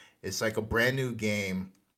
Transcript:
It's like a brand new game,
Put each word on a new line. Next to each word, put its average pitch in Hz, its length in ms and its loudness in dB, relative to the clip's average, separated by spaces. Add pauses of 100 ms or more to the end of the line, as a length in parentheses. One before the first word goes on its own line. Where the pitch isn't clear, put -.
(220)
It's 95 180 -4
like 110 160 0
a 113 60 0
brand 117 340 2
new 131 160 -2
game, 104 600 -2 (240)